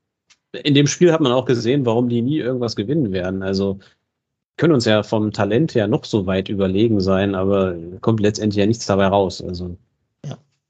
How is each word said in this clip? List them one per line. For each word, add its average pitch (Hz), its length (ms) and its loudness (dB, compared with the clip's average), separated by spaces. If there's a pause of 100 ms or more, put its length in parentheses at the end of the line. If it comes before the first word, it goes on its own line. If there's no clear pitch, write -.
(640)
in 147 100 2
dem 143 120 4
Spiel 170 260 4
hat 160 80 2
man 127 120 2
auch 127 120 2
gesehen, 127 400 0
warum 120 240 0
die 120 140 0
nie 143 160 0
irgendwas 123 360 -4
gewinnen 113 380 -2
werden. 95 300 -4
Also 98 360 -2 (800)
können 160 160 4
uns 117 100 2
ja 107 180 4
vom 107 300 -2
Talent 113 420 0
her 107 120 2
noch 120 180 -2
so 95 220 -2
weit 95 220 -2
überlegen 101 520 0
sein, 95 340 0
aber 95 400 0 (280)
kommt 113 180 0
letztendlich 104 400 0
ja 98 60 2
nichts 113 200 -2
dabei 98 200 2
raus. 95 360 0
Also 90 340 -10 (920)